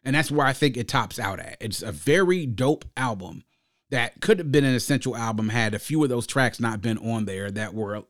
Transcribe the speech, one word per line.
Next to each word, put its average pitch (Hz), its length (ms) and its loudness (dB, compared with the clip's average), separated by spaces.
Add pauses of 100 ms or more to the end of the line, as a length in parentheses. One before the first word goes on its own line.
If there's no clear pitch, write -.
And 135 120 0
that's 151 160 2
where 143 140 2
I 135 80 4
think 131 240 2
it 113 100 -4
tops 120 300 -2
out 98 220 -4
at. - 200 -14
It's 107 220 -6
a 110 100 -6
very 170 540 2
dope 127 400 0 (100)
album 104 480 -6 (460)
that 120 320 -2
could 208 160 4
have 156 140 -2
been 143 120 6
an 131 120 4
essential 127 400 0
album 110 340 -2
had 110 240 2
a 104 60 -4
few 151 240 0
of 135 60 2
those 120 180 0
tracks 127 320 2
not 110 220 -2
been 110 180 0
on 113 260 -2
there 98 260 -6
that 104 220 -6
were 107 220 -4
a 107 140 -10